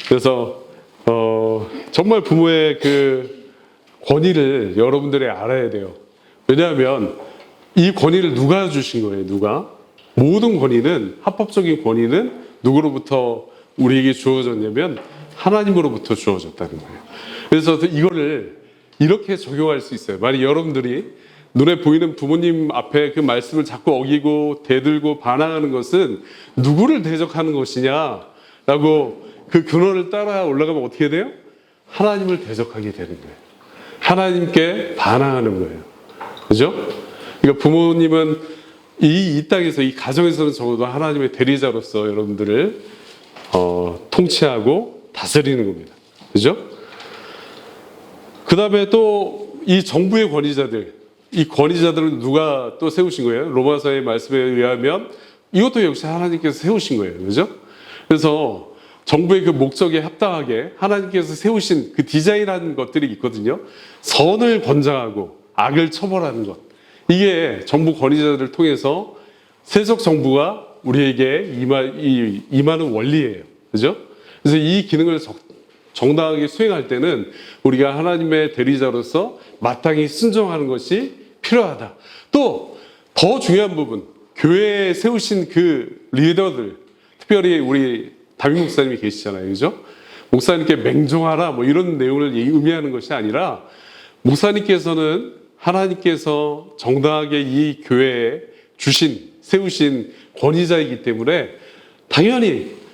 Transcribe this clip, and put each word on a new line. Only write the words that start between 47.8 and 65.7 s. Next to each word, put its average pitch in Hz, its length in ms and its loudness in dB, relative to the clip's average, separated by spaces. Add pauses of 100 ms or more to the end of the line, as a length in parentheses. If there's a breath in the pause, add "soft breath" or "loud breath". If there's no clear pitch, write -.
그 170 100 4
다음에 202 340 2
또 208 580 2 (200)
이 185 160 4
정부의 190 460 0
권위자들, 139 640 -4 (380)
이 160 160 0
권위자들은 156 720 0
누가 135 600 -2
또 156 100 -2
세우신 160 360 -2
거예요? 120 240 -2
로마서의 139 520 0
말씀에 120 360 -4
의하면 127 720 0 (400 loud breath)
이것도 226 320 2
역시 156 220 -2
하나님께서 165 520 -4
세우신 175 400 -2
거예요. 87 200 -6
그죠? 104 320 -2 (580 loud breath)
그래서 151 640 0 (340 loud breath)
정부의 180 380 2
그 180 60 4
목적에 156 500 0
합당하게 156 800 -4
하나님께서 190 580 -2
세우신 196 600 0
그 - 100 0
디자인한 180 680 0
것들이 135 380 -4
있거든요. 113 460 -4 (420 loud breath)
선을 220 600 2
권장하고 131 760 -2 (180)
악을 156 360 0